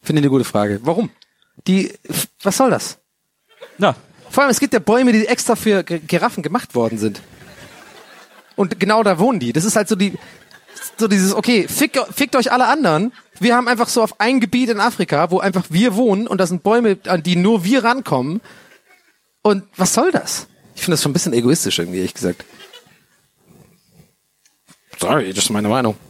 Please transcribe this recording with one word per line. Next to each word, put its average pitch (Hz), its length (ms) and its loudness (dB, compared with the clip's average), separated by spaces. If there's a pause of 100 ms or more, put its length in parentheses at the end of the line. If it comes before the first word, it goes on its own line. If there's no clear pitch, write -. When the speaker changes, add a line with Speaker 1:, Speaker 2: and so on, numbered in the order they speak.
Speaker 1:
Finde 151 200 0
ich - 20 2
eine 139 60 4
gute 127 160 2
Frage. 104 380 -2
Warum? 170 260 -2 (580)
Die, 185 240 0 (160)
f-, - 220 -8 (140)
was 196 120 0
soll 262 140 4
das? - 280 -4 (800)
Speaker 2:
Na. 175 160 2 (360)
Speaker 1:
Vor 277 140 2
allem, 269 80 4
es - 100 0
gibt 285 120 0
ja 226 60 2
Bäume, 247 320 4
die 214 160 2
extra 233 300 0
für 202 260 0
G-, 170 160 -6
Giraffen 175 440 -2
gemacht 180 300 -6
worden 113 240 0
sind. 104 240 -4 (1300)
Und 202 240 -2
genau 214 240 2
da 185 160 2
wohnen 214 220 2
die. 120 100 -2
Das 160 140 0
ist 220 100 -2
halt 214 140 0
so 214 80 0
die, 196 200 -2 (800)
so 220 120 0
dieses, 190 260 2
okay, 220 320 0
fick-, - 320 -2 (160)
fickt 277 220 -2
euch 233 160 0
alle 247 140 2
anderen. 226 440 0 (300)
Wir 233 160 4
haben 247 100 0
einfach 240 220 0
so 233 120 0
auf - 200 -2
ein 247 180 2
Gebiet 233 300 0
in 208 100 -2
Afrika, 175 520 0
wo 185 80 0
einfach 190 320 -2
wir 190 240 2
wohnen 220 300 0
und 196 120 -4
da 180 100 0
sind 175 160 -4
Bäume, 214 340 2 (100)
an 180 140 0
die 175 140 0
nur 185 300 2
wir 254 180 2
rankommen. 180 560 0 (1000)
Und 202 220 2 (120)
was 185 180 0
soll 330 200 2
das? - 340 -6 (280)
Ich - 80 -8
finde 175 100 0
das 147 100 0
schon 147 60 0
ein 135 40 -4
bisschen 160 200 -2
egoistisch 120 460 0
irgendwie, 90 180 -6
ehrlich 92 160 -4
gesagt. - 320 -6 (2500)
Sorry, 101 360 -2
das 101 100 -2
ist - 60 -2
meine 104 180 -2
Meinung. 113 300 0 (120)